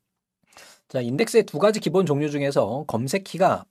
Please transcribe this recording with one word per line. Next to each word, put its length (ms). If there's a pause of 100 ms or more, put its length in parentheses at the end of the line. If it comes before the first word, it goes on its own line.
(880)
자, 120
인덱스의 440
두 140
가지 220
기본 260
종류 240
중에서 560
검색키가 840